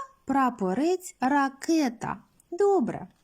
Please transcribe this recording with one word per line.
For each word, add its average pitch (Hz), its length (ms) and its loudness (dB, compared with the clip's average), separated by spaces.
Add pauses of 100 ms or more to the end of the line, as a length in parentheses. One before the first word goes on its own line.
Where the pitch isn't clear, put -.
(240)
прапорець, 262 960 0
ракета. 269 1040 0 (280)
Добре. 349 580 0 (140)